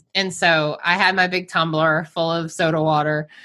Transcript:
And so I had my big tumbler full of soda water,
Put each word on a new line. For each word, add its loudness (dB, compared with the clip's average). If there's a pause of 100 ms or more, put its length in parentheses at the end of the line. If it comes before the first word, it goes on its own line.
(160)
And -2
so 2
I 0
had 2
my 2
big -4
tumbler 0
full -2
of -4
soda 0
water, 0 (180)